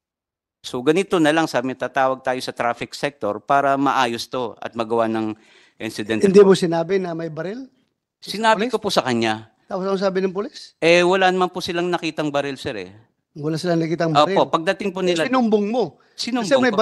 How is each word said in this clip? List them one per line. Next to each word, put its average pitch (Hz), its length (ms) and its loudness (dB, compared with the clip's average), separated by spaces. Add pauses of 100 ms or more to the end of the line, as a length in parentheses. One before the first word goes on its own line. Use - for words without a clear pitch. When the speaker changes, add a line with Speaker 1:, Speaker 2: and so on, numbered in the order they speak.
(680)
Speaker 1:
So, 127 160 -6
ganito 175 380 2
na 151 100 6
lang, 160 160 2
sabi 127 240 -2
niya, 127 160 -6
"Tatawag 131 380 0
tayo 127 180 -2
sa 127 80 -10
traffic 120 400 -4
sector - 480 -4
para 139 400 2
maayos 123 480 0
to 123 320 -6
at - 160 -12
magawa 113 320 0
ng 110 240 -2 (480)
incident 110 400 -4
Speaker 2:
Hindi 202 240 8
mo 190 80 8
Speaker 1:
report." 190 140 4
Speaker 2:
sinabi 170 340 -2
na 175 160 -6
may 165 160 -8
baril? 190 400 -10 (480)
Speaker 1:
Sinabi 220 480 0
Speaker 2:
Police? 254 80 -4
Speaker 1:
ko - 60 0
po 202 100 -4
sa 135 140 2
kanya. 113 420 0 (220)
Speaker 2:
Tapos 190 180 -4
ano 196 80 -2
sabi 190 300 0
ng 190 80 -2
police? - 500 -10
Speaker 1:
Eh, 175 240 6
wala 185 240 4
naman 185 220 0
po 180 100 -10
silang 175 240 -4
nakitang 160 460 -4
baril, 139 260 -4
sir 135 160 -8
eh. 95 160 -12 (460)
Speaker 2:
Wala 156 180 -4
silang 165 240 0
nakitang 165 320 -2
Speaker 1:
Opo, 151 160 4
Speaker 2:
baril? 170 240 0
Speaker 1:
pagdating 190 400 -2
po 185 140 -8
nila 175 240 0
Speaker 2:
Sinumbong 220 420 2
mo? 226 300 -4 (160)
Speaker 1:
Sinumbong 240 340 -4
Speaker 2:
Kasi 262 80 4
may 247 140 2
Speaker 1:
ko. 190 80 0